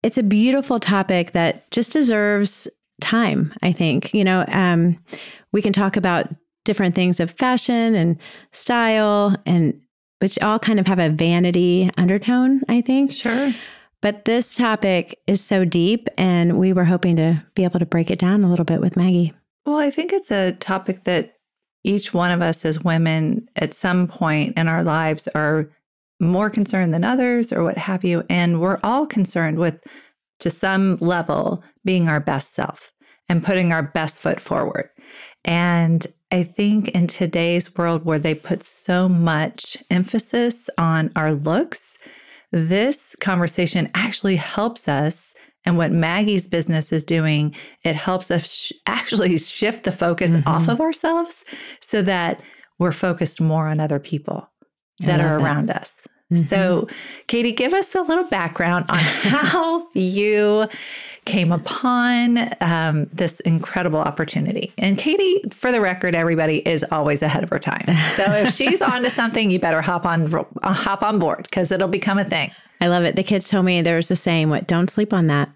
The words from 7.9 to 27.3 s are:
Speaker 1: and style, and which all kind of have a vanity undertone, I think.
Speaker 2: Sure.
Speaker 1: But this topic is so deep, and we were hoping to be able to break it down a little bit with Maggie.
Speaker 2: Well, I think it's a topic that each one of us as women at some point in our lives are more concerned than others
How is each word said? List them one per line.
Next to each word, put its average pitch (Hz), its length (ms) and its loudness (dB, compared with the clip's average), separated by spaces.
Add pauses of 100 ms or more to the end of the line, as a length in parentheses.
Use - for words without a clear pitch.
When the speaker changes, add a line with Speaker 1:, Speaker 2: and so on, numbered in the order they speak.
Speaker 1:
and 170 220 2 (360)
style, 214 840 2 (120)
and 165 320 2 (420)
which 190 200 0
all 214 180 0
kind 220 220 2
of 180 60 2
have 190 120 2
a 160 120 2
vanity 175 880 2
undertone, 247 680 2
I 240 120 2
think. 269 320 2
Speaker 2:
Sure. 254 400 -2 (480)
Speaker 1:
But 208 260 -2
this 233 280 0
topic 208 720 0
is 196 160 0
so 190 220 2
deep, 175 440 0 (100)
and 175 400 2
we 185 160 4
were 180 100 4
hoping 175 320 2
to 160 260 2 (120)
be 190 100 2
able 175 160 0
to 170 60 0
break 165 240 -2
it 180 80 -2
down 196 260 2
a 180 60 4
little 170 160 2
bit 165 160 0
with 175 160 0
Maggie. 175 340 2 (320)
Speaker 2:
Well, 294 140 0
I 294 100 2
think 330 240 -2
it's 381 180 -2
a 185 220 0
topic 185 520 -6
that - 320 -2 (480)
each 196 280 -2
one 175 180 0
of 175 120 2
us 165 240 -2
as 160 180 -2
women 160 720 0
at 156 160 -2
some 180 340 0
point 156 520 -2
in 165 100 0
our 165 160 0
lives 156 500 -2
are 151 360 0 (500)
more 185 300 2
concerned 190 420 0
than 170 100 0
others 240 480 0